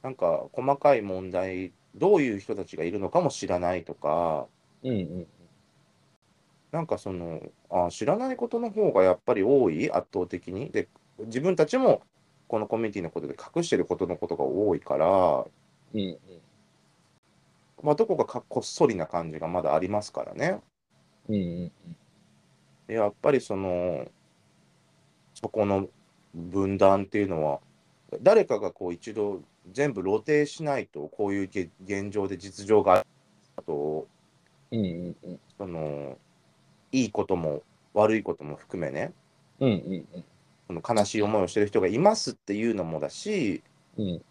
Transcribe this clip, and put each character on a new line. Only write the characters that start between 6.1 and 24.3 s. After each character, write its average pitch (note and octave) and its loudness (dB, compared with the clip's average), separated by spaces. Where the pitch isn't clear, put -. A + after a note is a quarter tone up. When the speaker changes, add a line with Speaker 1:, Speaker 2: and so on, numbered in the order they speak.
Speaker 1:
な E3 -2
ん D#3+ -6
か G2+ -4
そ G2 -8
の、 E2+ -8
あ、 F2+ 2
知 A2 -4
ら D#3+ 2
な C4 -4
い B3 -6
こ A#3+ -6
と A#3 -4
の A#3 -4
方 G3+ 2
が G2 6
や F#2 6
っ - -10
ぱ B2 4
り G#2 0
多 B2 6
い、 D#2+ -2
圧 - 0
倒 F#2 0
的 F2+ -10
に。 B2 -6
で、 G#2 -2
自 A2+ -6
分 F3 0
た - 4
ち B3+ -2
も C4 4
こ A2 -2
の G#2 -4
コ A2+ -2
ミ A2+ 0
ュ - -2
ニ G#2 -4
テ G2 -6
ィ - -6
の E2 -6
こ - -6
と D#2 -8
で C#2+ -8
隠 - -4
し - -4
て A2+ 4
る F2+ 2
こ F2 -2
と F#2 -2
の E2+ -4
こ - -6
と E2 -4
が D2 0
多 F2 0
い D2 -4
か - -2
ら、 E2 4
Speaker 2:
う - -6
ん G#2+ -2
う - -2
ん。 F2+ -8
Speaker 1:
ま D3 2
あ、 - 8
ど A3 2
こ G3+ 2
か B2+ 2
か-、 - -8
こ - -2
っ A2+ -4
そ - 2
り A2 2
な D#2+ -4
感 E2 -4
じ D#2 -10
が D#2+ -6
ま F2 -2
だ D2 2
あ D#2 4
り F#2 -2
ま G#2 -2
す - -14
か - -6
ら - -14
ね。 F#3+ -4
Speaker 2:
う A2 -2
ん - -2
う - 2
ん F#2+ 0
う F2 -6
ん。 - -12
Speaker 1:
で、 A2 -6
や A2 2
っ G#2 -2
ぱ C#3+ 4
り C3+ 4
そ - -6
の、 F2+ -2